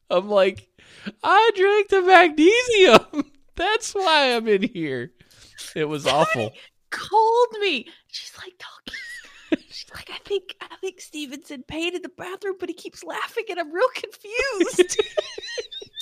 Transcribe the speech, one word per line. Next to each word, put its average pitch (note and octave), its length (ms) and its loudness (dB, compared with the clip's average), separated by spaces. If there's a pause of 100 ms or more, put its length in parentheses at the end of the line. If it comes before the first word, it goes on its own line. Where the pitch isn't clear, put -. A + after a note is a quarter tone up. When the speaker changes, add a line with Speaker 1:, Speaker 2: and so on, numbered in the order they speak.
(100)
Speaker 1:
I'm F#3+ 180 0
like, G3 400 0 (540)
"I G#4+ 340 4
drank G4+ 320 2
the F#4+ 140 4
magnesium. F4+ 1300 6 (100)
<laughs> - 140 -20
That's G#4+ 380 -2
why D#4 420 2
I'm A3+ 120 -4
in G3 140 2
here." C3+ 500 -6 (640)
It D#3+ 120 -2
was D3+ 160 -6
Speaker 2:
Stephanie C3+ 440 0
Speaker 1:
awful. A2 60 -10 (380)
Speaker 2:
called A4+ 580 0 (120)
me. E4+ 260 -4 (220)
She's - 300 -16
like, - 200 -20
Talking - 360 -18 (760)
she's - 240 -16
like, - 160 -18
"I - 140 -14
think, - 360 -8
I - 200 -20
think F#4+ 200 -12
Steven's D4 500 -14
in C#4 120 -14
pain E4 320 -8
in F4+ 80 -8
the E4 60 -14
bathroom, F#4+ 500 -10
but F4+ 100 -10
he E4+ 60 -10
keeps - 300 -18
laughing, G#4+ 460 -8
and F4 100 -6
I'm D4+ 120 -8
real A4 220 0
confused." G#4+ 1080 -2
Speaker 1:
<laughs> - 60 -4 (920)